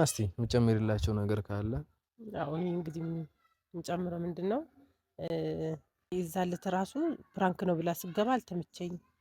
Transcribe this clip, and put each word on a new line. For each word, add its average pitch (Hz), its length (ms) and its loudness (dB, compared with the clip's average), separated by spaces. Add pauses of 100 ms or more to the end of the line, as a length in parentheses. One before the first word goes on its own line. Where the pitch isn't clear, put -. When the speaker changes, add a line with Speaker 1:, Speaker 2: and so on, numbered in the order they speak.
Speaker 1:
እስቲ - 220 2
የምጨምሪላቸው 110 880 4
ነገር 104 280 2
ካለ? 104 300 -2 (640)
Speaker 2:
አዎ፣ 151 180 -2
እኔ 175 140 -2
እንግዲህ 170 340 -4 (720)
የምጨምረው 175 460 -4
ምንድን 170 280 -4
ነው፣ 240 120 2 (580)
እ፣ 160 100 -6 (840)
የዛን 180 320 0
ዕለት 175 240 -4
ራሱ 190 240 0 (380)
ፕራንክ 190 320 2
ነው 185 140 4
ብላ 165 160 0
ስትገባ 190 400 0
አልተመቸኝም። 175 680 -4 (200)